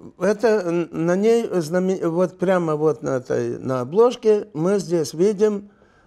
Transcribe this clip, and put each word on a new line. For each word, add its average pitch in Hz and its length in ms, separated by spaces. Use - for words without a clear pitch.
это 208 280
н-, 175 440
на 170 240
ней 226 340
знаме-, 175 580
вот 170 300
прямо 175 380
вот 151 260
на 135 160
этой, 120 400
на 127 240
обложке 208 720
мы 180 260
здесь 160 340
видим, 202 580